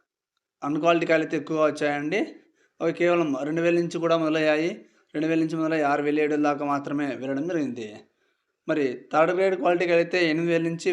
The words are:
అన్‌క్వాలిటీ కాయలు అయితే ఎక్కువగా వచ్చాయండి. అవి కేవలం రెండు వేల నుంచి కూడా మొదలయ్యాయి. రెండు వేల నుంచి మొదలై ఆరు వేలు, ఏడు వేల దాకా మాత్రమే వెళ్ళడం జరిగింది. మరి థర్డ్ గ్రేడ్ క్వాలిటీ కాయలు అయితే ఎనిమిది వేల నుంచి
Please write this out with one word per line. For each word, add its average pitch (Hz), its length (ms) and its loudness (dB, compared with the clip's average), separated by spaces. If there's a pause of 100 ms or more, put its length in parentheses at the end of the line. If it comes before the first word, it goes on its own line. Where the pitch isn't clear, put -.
(640)
అన్‌క్వాలిటీ 160 480 2
కాయలు 160 160 4
అయితే 160 140 -4
ఎక్కువగా 156 280 0
వచ్చాయండి. 147 520 -2 (600)
అవి 165 180 0
కేవలం 175 320 2 (160)
రెండు 165 200 -2
వేల 175 160 2
నుంచి 165 200 -4
కూడా 165 200 2
మొదలయ్యాయి. 156 480 2 (440)
రెండు 156 160 -2
వేల 165 140 2
నుంచి 160 160 -4
మొదలై 160 200 0 (120)
ఆరు 147 140 0
వేలు, 147 180 0
ఏడు 151 100 0
వేల 147 140 0
దాకా 143 240 -2
మాత్రమే 143 360 -4 (140)
వెళ్ళడం 135 300 -4
జరిగింది. 123 360 -4 (800)
మరి 156 180 0 (280)
థర్డ్ 160 240 4
గ్రేడ్ 190 240 2
క్వాలిటీ 180 280 2
కాయలు 170 140 4
అయితే 180 160 0 (120)
ఎనిమిది 170 220 0
వేల 165 160 2
నుంచి 170 220 -4